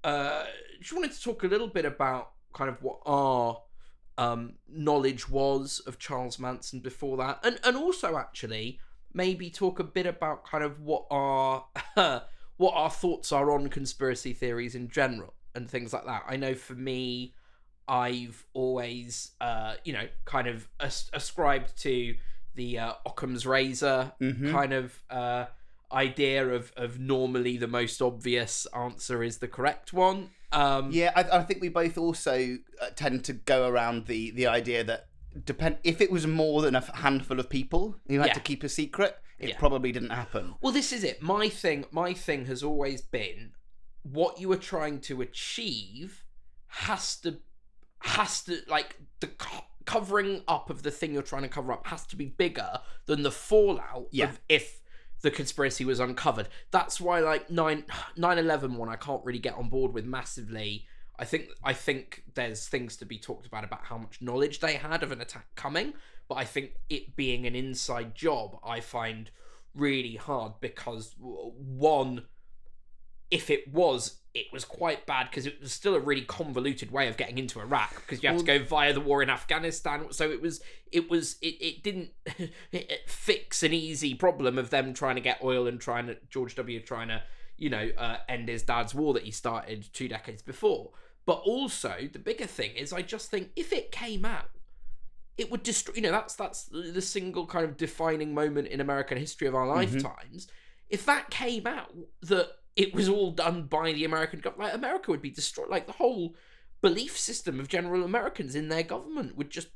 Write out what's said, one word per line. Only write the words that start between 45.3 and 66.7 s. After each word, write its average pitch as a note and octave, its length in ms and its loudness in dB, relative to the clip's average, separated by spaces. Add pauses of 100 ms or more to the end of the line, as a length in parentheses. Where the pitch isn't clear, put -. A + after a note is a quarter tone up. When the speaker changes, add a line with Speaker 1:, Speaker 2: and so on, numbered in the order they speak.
Speaker 1:
has - 500 -2
to, D#3 220 -4 (600)
has - 440 0
to, E3+ 240 -4
like, D3+ 300 0 (220)
the - 80 0
co-, - 380 -10 (200)
covering G3 640 2
up E3 220 2
of C3+ 140 -6
the D3 80 0
thing D#3 220 -2
you're C#3 80 0
trying C3+ 220 -4
to C3+ 60 -4
cover C3 220 -4
up - 160 -4
has - 200 -6
to - 80 -6
be D3+ 100 -4
bigger A#2+ 540 0 (260)
than D3 180 2
the C#3 80 2
fallout G3 800 4
Speaker 2:
Yeah. B2+ 140 4
Speaker 1:
of - 140 -6 (100)
if - 320 4 (400)
the D3 100 4
conspiracy C3+ 520 0
was B2+ 160 2
uncovered. B2 480 2 (240)
That's - 300 2
why, F3 180 4
like, D#3 300 4
nine, D#3 360 2 (300)
nine E3+ 220 4
eleven C#3+ 380 2
one, A2+ 140 -4
I A2+ 60 -6
can't C#3 300 -6
really B2 140 -2
get A#2+ 160 -4
on A#2+ 140 0
board C3 240 4
with A2 120 -4
massively. A2 800 -6 (320)
I - 80 -6
think, - 240 -2 (140)
I C3+ 100 2
think - 500 -2 (120)
there's A2+ 320 -4
things B2 300 -2
to A2+ 80 -12
be A2 120 -12
talked - 300 -10
about, G#2+ 160 -8
about G#2+ 220 -6
how A#2 120 -6
much A2+ 240 -10
knowledge C3+ 380 2
they D#3 160 2
had D#3+ 260 -2
of D3 100 -4
an A#2+ 100 -8
attack - 340 -12
coming, F3 380 -2 (340)
but C3 80 -4
I C3 80 -2
think C3+ 300 -4 (160)